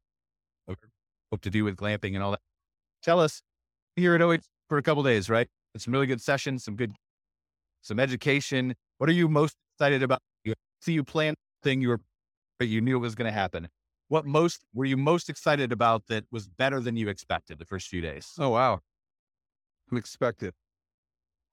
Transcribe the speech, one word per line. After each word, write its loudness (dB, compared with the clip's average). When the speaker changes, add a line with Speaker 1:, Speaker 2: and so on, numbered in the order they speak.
Speaker 1:
hope -12
to -6
do 2
with -2
glamping -4
and -4
all -2
that. -4
Tell 4
us, 0
here 4
at 6
O 4
H 0
for 0
a -2
couple 2
days, 2
right? 2
It's -14
some -4
really 2
good -2
sessions, -4
some -10
good, -4
some -4
education. 0
What 0
are 6
you 4
most 2
excited 2
about? 2
You -2
see, -2
you 0
planned -2
thing 0
you 2
were, 2
but 0
you 0
knew 2
it 2
was -4
gonna -4
happen, -4
what 0
most, 0
were -4
you 0
most 2
excited 0
about 2
that -4
was -10
better -2
than -4
you -2
expected -8
the -16
first -10
few -6
days? -10
Speaker 2:
Oh, -2
wow. 2
Unexpected. -6